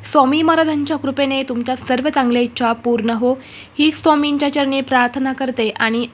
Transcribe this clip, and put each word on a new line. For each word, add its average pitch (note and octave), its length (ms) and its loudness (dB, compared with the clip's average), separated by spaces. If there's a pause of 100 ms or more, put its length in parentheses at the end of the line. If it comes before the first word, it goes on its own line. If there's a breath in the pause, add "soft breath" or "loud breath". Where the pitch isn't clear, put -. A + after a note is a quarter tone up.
स्वामी C#4+ 360 4
महाराजांच्या D#4 540 2
कृपेने C4+ 460 -2
तुमच्या B3+ 360 -4
सर्व B3+ 300 -2
चांगल्या B3 340 2
इच्छा A#3+ 320 -2
पूर्ण A#3 360 -2
हो, A#3 220 0 (460 loud breath)
ही D4+ 140 4
स्वामींच्या D4 600 2
चरणी C4+ 280 0
प्रार्थना C4 520 0
करते B3+ 380 -2
आणि A3+ 440 -2